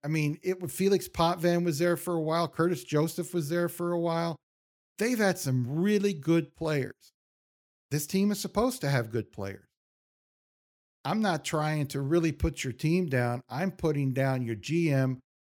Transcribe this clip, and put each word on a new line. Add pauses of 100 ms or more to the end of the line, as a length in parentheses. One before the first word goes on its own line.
I
mean,
it
was,
Felix
Potvin
was
there
for
a
while.
Curtis
Joseph
was
there
for
a
while. (640)
They've
had
some
really
good
players. (800)
This
team
is
supposed
to
have
good
players. (1400)
I'm
not
trying
to
really
put
your
team
down.
I'm
putting
down
your
G
M (340)